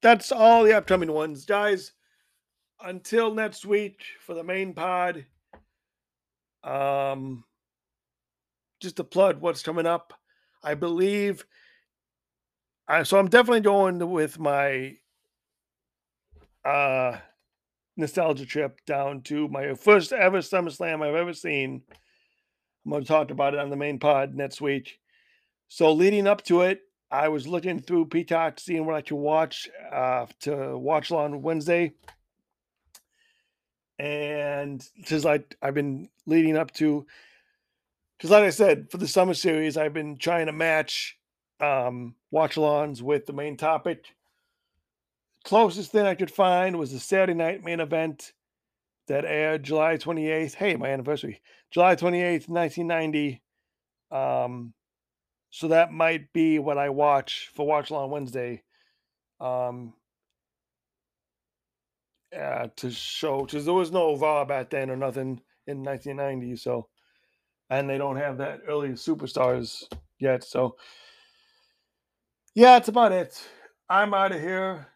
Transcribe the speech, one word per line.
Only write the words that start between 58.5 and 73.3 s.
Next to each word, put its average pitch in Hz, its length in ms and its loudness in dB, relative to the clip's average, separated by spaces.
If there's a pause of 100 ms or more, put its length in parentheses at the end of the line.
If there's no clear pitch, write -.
Um, 123 540 -6 (2500)
uh, 131 380 -6
to 123 160 -10
show, 139 540 -6
'cause 147 200 -8
there 170 80 0
was 180 180 0
no 165 240 0
Raw 147 300 0
back 131 240 -4
then 135 220 -4
or 127 40 -4
nothing 131 460 -6 (240)
in 139 160 -10
nineteen 135 360 -10
ninety, 131 380 -6
so, 120 340 -6 (800)
and 139 200 -2
they 135 80 -4
don't 139 200 -4
have 139 200 -6
that 147 300 -8
early 147 220 -4
Superstars 127 1000 -4 (280)
yet, 131 240 0
so. 127 340 -2 (1800)
Yeah, 247 200 12
that's 247 160 8
about 220 220 4
it. - 380 -4 (400)